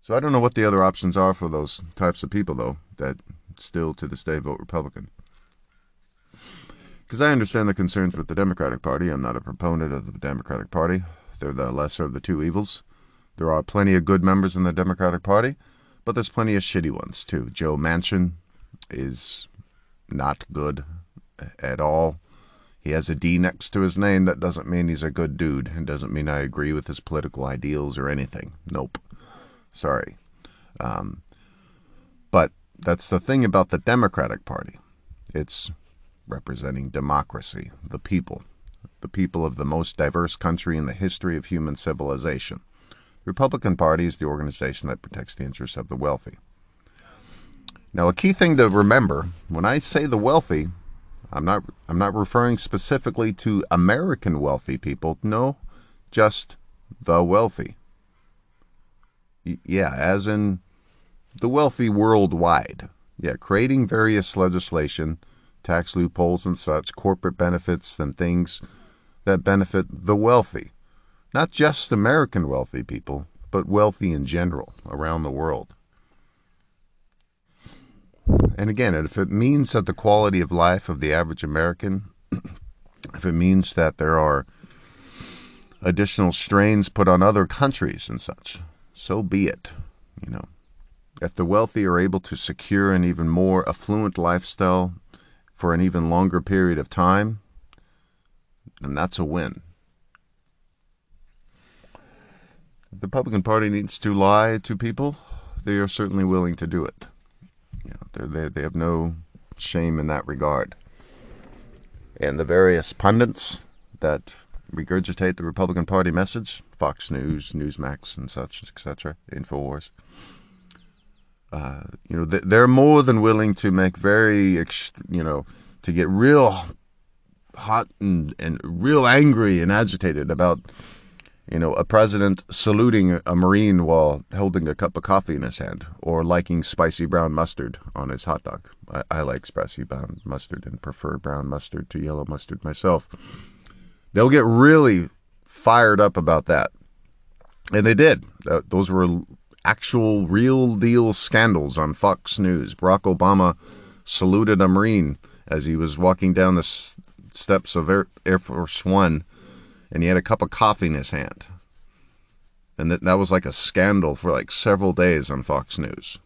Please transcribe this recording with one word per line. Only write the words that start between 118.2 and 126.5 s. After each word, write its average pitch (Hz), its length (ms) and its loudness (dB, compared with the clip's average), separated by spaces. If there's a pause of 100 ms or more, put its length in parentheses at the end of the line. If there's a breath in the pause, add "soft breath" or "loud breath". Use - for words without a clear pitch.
such, - 320 -12
et - 160 -20
cetera, 76 380 -12 (160)
InfoWars, 69 580 -10 (1600 loud breath)
uh, 69 320 -10 (260)
you - 80 -4
know, 85 80 0
they, 82 140 0
they're 113 300 6
more 143 340 8
than 123 180 4
willing 107 340 4
to 101 160 0
make 92 260 2
very, 101 580 4
ext-, - 380 -4 (180)
you 87 120 -2
know, 73 220 -4 (380 soft breath)
to 90 100 -4
get 82 160 2
real 110 580 6 (880)